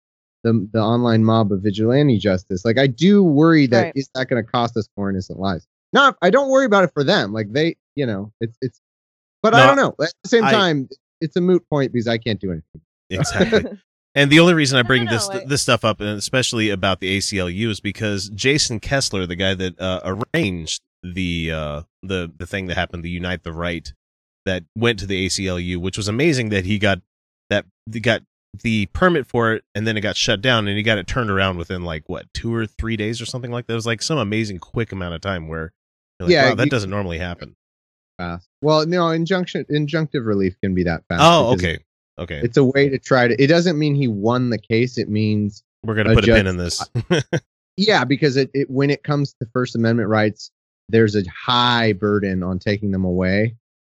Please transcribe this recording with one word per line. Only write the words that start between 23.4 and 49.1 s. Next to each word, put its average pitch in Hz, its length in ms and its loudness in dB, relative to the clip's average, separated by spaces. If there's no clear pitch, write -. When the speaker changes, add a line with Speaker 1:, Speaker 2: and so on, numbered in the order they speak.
Speaker 3:
the 82 100 -10
Right, 85 400 -8
that 90 200 -4
went 113 240 0
to 95 80 -10
the 95 180 -2
A 90 40 -2
C 95 180 -6
L 90 100 -4
U, 87 220 -6
which 92 160 -6
was 104 140 -6
amazing 127 400 0
that 98 160 -2
he 104 120 0
got 98 220 0
that, 101 140 0
he 113 120 -12
got 110 200 0
the 110 260 0
permit 170 400 0
for 113 260 0
it, 107 100 -6
and 107 140 -2
then 110 80 0
it 104 60 -4
got 101 160 -4
shut 104 240 0
down, 113 260 2
and 101 80 -2
he 107 80 -2
got 110 140 0
it 90 100 -6
turned 117 220 -4
around 95 280 0
within, 87 280 -8
like, 80 240 -8
what, 87 240 -10
two 113 200 -6
or 113 120 -4
three 113 320 -6
days 117 240 -4
or 117 40 -10
something 123 260 -10
like 120 160 -8
that. - 60 -6
It - 40 -2
was, 110 100 -6
like, 117 140 -4
some 160 160 -2
amazing 107 420 -2
quick - 320 -6
amount 87 240 -8
of 82 60 -10
time 90 260 -6
where 80 240 -8
you're 90 80 -6
like, 87 60 6
Speaker 1:
Yeah, 135 160 4
Speaker 3:
"Wow, 113 60 0
that 117 100 0
Speaker 1:
you 147 40 2
Speaker 3:
doesn't 107 200 -2
normally 92 300 -4
happen." 85 360 -10
Speaker 1:
Fast. 87 320 -10
Well, 156 240 2
no, 170 260 0
injunction, 165 600 -2
injunctive 147 540 -4
relief 98 360 0
can 95 140 0
be 90 80 2
that 82 240 -2
fast 110 160 0
Speaker 3:
Oh, 151 320 4
Speaker 1:
because 90 100 -2
Speaker 3:
okay. 80 180 -4
Okay. 85 240 -8
Speaker 1:
it's 117 140 0
a 139 60 6
way 139 260 4
to 131 100 -4
try 123 280 2
to, 117 140 2
it 139 60 4
doesn't 170 320 2
mean 147 160 0
he 139 120 0
won 117 440 0
the 107 80 -4
case. 117 400 -2
It 107 100 -4
means 107 540 -2
Speaker 3:
We're 107 120 -4
gonna 110 160 2
Speaker 1:
a - 20 6
Speaker 3:
put 113 120 6
a - 20 4
pin 110 180 6
Speaker 1:
judge - 20 0
Speaker 3:
in 90 100 -2
this. 87 300 -4
<laughs> 160 140 2
Speaker 1:
Yeah, 190 280 2
because 135 320 0
it, 131 160 0
it, 139 160 -2
when 139 200 0
it 143 140 -2
comes 143 380 -2